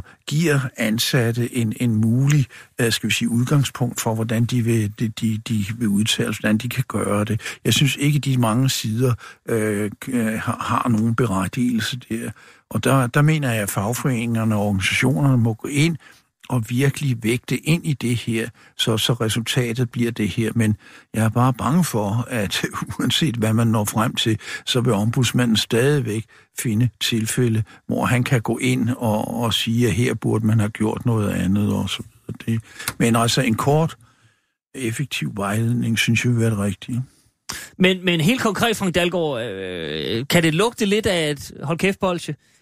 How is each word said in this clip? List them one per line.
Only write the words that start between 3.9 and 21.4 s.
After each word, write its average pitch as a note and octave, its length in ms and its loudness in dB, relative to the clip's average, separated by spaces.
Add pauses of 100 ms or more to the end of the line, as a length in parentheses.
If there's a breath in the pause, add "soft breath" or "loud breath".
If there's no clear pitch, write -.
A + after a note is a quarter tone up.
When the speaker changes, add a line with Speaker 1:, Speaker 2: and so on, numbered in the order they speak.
Speaker 1:
for, A#2 140 0
hvordan A2+ 300 0
de B2 160 0
vil, A2 380 2
de, A#2 80 0
de, A2 300 -2 (100)
de G#2+ 180 0 (120)
vil A#2+ 100 0
udtale, G#2+ 520 0
hvordan G#2+ 180 2
de A#2+ 120 -4
kan - 180 -2
gøre G#2 380 0
det. G#2+ 160 -2 (240 loud breath)
Jeg A#2+ 80 4
synes C3+ 220 4
ikke, D3 240 2
de C3 180 0
mange A#2+ 320 2
sider, B2 440 0 (360 loud breath)
øh, G#2+ 420 0 (140)
k-, - 40 -10
øh, A2+ 240 0
har, - 260 -4
har A2 300 -2
nogen A2+ 260 2
berettigelse A#2 840 -2 (100)
der. A#2 220 -6 (380 loud breath)
Og - 140 -4
der, B2+ 240 2
der D3 140 2
mener D3 320 2
jeg, A2 100 0
at F#2+ 60 -4
fagforeningerne A2+ 840 0
og G#2 120 2
organisationerne C3 680 2
må A#2 160 2
gå - 140 -10
ind C#3+ 300 0 (520 loud breath)
og B2 200 -2
virkelig B2+ 540 0
vægte A#2+ 340 0
ind E3 280 0
i D#3 80 0
det A#2+ 220 -2
her, A2+ 340 -4 (280 soft breath)
så, A2+ 200 0
så B2 160 0
resultatet A#2 760 -2
bliver A#2 200 0
det G#2+ 180 -2
her. G#2+ 260 -2
Men G#2+ 200 2 (380 loud breath)
jeg A2 120 2
er A2 40 4
bare B2 240 2